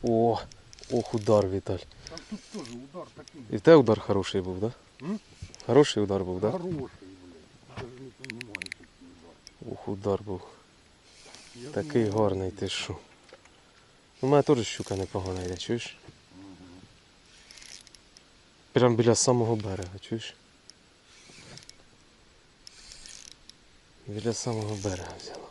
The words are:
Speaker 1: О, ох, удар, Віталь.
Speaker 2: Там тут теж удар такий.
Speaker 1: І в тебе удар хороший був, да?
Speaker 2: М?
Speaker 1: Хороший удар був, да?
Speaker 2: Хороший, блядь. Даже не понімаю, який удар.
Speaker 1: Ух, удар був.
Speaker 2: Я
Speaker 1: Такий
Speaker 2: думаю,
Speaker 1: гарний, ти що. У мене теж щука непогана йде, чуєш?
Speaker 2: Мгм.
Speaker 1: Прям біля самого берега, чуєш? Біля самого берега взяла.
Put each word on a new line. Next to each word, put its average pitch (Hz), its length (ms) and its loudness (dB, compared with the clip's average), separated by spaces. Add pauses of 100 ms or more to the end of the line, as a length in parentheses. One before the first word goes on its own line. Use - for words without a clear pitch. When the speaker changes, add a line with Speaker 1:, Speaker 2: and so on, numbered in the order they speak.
Speaker 1:
О, 117 360 4 (520)
ох, 120 240 -2
удар, 104 340 4
Віталь. 95 300 -4 (300)
Speaker 2:
Там 160 100 -14 (120)
тут 214 100 -10
теж 147 340 -14
удар 139 320 -14 (100)
такий. - 240 -20 (100)
Speaker 1:
І 120 60 -4
в 101 40 -2
тебе 160 160 12
удар 110 240 8
хороший 98 400 0
був, 92 200 -6
да? 113 120 -2 (300)
Speaker 2:
М? 196 180 -6 (460)
Speaker 1:
Хороший 120 360 6
удар 98 220 0
був, 90 160 -4
да? 104 100 2
Speaker 2:
Хороший, 180 220 -6
блядь. - 180 -6 (880)
Даже 127 100 -10 (140)
не 135 100 -16
понімаю, 113 440 -12 (100)
який - 220 -16 (720)
удар. 110 120 -12
Speaker 1:
Ух, - 160 -12
удар 101 340 -2
був. 98 200 -10 (1120)
Speaker 2:
Я 123 160 -16
Speaker 1:
Такий 107 340 -2
Speaker 2:
думаю, 104 80 0
Speaker 1:
гарний, 95 380 0
ти - 180 -8
що. - 280 -8 (1200)
У 131 60 -2
мене 139 160 6
теж 123 240 4
щука - 300 -6
непогана 92 460 -4
йде, 90 140 -6
чуєш? - 400 -4 (420)
Speaker 2:
Мгм. 98 80 -20 (2250)
Speaker 1:
Прям 120 240 6
біля 113 180 6
самого 117 420 2
берега, 98 440 -6
чуєш? - 340 -10 (3750)
Біля 107 260 -4
самого 107 420 -4
берега 95 460 -6
взяла. - 300 -14